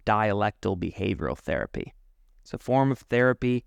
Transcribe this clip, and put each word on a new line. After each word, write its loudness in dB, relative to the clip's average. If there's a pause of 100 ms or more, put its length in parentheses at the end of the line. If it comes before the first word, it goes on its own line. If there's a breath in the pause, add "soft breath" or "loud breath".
dialectal 0
behavioral -4
therapy. -6 (500)
It's -14
a -6
form 2
of -4
therapy 2